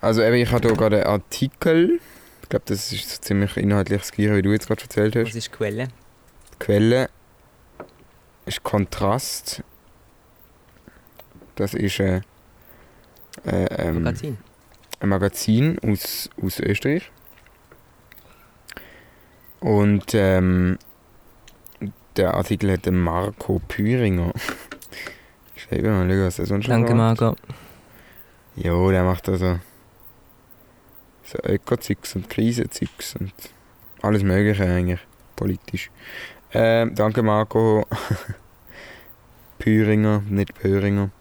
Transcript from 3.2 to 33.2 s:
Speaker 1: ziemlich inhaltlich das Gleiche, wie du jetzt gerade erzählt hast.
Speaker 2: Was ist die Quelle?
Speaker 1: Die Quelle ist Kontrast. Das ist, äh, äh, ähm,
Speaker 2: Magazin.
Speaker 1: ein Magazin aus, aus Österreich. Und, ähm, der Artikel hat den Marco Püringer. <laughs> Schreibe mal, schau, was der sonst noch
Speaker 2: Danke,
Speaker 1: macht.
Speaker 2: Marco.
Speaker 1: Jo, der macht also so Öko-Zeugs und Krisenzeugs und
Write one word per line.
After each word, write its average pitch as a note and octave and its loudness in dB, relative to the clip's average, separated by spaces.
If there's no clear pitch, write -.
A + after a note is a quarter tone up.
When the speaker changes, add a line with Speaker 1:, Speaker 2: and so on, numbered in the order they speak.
Speaker 1:
ziemlich G2+ 0
inhaltlich G2+ 0
das - -12
Gleiche, G#2 2
wie G2 4
du G2 2
jetzt G#2+ 0
gerade G#2+ -4
erzählt G#2+ 0
hast. A2+ 2
Speaker 2:
Was A2 -10
ist A2+ -8
die - -14
Quelle? A2 -6
Speaker 1:
Die - -20
Quelle A2+ 4
ist - -10
Kontrast. - -2
Das G2+ -4
ist, G2+ -2
äh, F#2+ 0
äh, F#2 0
ähm, E2+ -2
Speaker 2:
Magazin. G#2 -4
Speaker 1:
ein G2+ -2
Magazin G#2+ 0
aus, - -4
aus - -4
Österreich. C#3 -2
Und, G#2 2
ähm, F#2 2
der F2+ 2
Artikel F#2+ 0
hat F2+ -4
den F#2 2
Marco F2+ -2
Püringer. G2+ 0
<laughs> - -16
Schreibe - -4
mal, F#2 2
schau, F#2+ 2
was F2 -2
der F#2+ -4
sonst G2+ -2
noch B2 2
Speaker 2:
Danke, A#2 4
Speaker 1:
macht. A2+ 4
Speaker 2:
Marco. A2+ 2
Speaker 1:
Jo, F2 2
der F#2 4
macht F2+ 0
also F2+ 0
so - -12
Öko-Zeugs - -2
und F#2 -6
Krisenzeugs - -4
und - -8